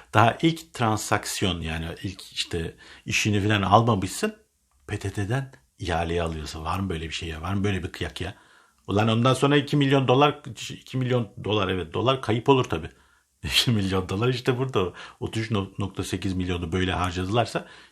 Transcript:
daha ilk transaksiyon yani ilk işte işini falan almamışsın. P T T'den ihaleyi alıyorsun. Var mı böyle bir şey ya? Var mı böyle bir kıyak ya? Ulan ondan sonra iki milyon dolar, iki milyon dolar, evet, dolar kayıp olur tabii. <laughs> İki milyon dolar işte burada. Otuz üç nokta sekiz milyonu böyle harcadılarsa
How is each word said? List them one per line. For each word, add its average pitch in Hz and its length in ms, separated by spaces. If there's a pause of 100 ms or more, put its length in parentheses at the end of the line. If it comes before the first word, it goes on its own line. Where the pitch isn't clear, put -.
(140)
daha 113 280
ilk 165 320
transaksiyon 104 880
yani 80 240 (180)
ilk 92 180
işte - 540 (300)
işini 104 360
falan 104 200
almamışsın. 110 720 (520)
P 104 120
T 98 120
T'den 120 400 (280)
ihaleyi 85 440
alıyorsun. 80 400
Var 82 160
mı 98 100
böyle 82 160
bir 80 80
şey 87 160
ya? 78 120
Var 90 120
mı 98 100
böyle 98 200
bir 90 80
kıyak - 300
ya? 87 140 (520)
Ulan 104 200
ondan 117 260
sonra 143 240
iki 143 200
milyon 135 300
dolar, 139 340 (300)
iki - 260
milyon 123 340 (120)
dolar, 98 240
evet, 90 260
dolar 123 280
kayıp 113 280
olur 131 140
tabii. 80 260 (260)
<laughs> - 280
İki - 280
milyon 95 380
dolar 104 200
işte 127 280
burada. 117 360 (260)
Otuz 110 240
üç 107 80
nokta 98 520
sekiz 95 300
milyonu 90 380
böyle 92 200
harcadılarsa 90 760 (240)